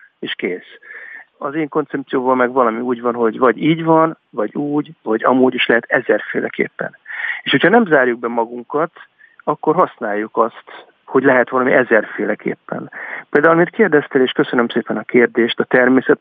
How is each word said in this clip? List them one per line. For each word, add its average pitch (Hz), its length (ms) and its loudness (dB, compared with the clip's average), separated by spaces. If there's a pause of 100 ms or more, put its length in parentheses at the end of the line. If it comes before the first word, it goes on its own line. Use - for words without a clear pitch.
(180)
és - 180 -10
kész. - 420 -8 (600)
Az 143 160 -10
én 156 140 -4
koncepcióval 139 680 -2
meg 123 180 0
valami 117 280 0
úgy 123 200 -4
van, 120 140 -2
hogy 117 240 -2
vagy 123 240 2
így 160 220 0
van, 160 340 2 (120)
vagy 110 240 -6
úgy, 147 360 -4 (120)
vagy 113 220 -2
amúgy 127 300 4
is 123 120 -4
lehet 117 220 2
ezerféleképpen. - 1080 -4 (460)
És - 80 -6
hogyha - 180 4
nem 226 180 4
zárjuk 127 320 2
be 120 100 -4
magunkat, 120 600 -4 (540)
akkor 151 300 -2
használjuk 110 600 -2
azt, - 500 -4 (180)
hogy 131 180 0
lehet 127 280 2
valami 127 220 0
ezerféleképpen. - 1160 -2 (400)
Például, 156 240 4
amit 170 160 2
kérdeztél, 151 520 2
és 123 100 0
köszönöm 127 360 0
szépen 113 280 -4
a 107 60 -6
kérdést, 120 580 2
a 117 40 0
természet 127 560 2